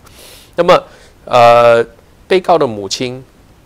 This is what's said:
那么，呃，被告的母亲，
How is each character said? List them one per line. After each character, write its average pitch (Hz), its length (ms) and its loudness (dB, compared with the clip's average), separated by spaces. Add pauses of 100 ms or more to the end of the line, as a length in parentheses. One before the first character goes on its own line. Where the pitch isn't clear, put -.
(560)
那 175 100 -4
么， 175 180 0 (400)
呃， 120 640 2 (420)
被 190 140 -2
告 175 160 -2
的 151 100 -2
母 101 220 -12
亲， 127 340 -10 (420)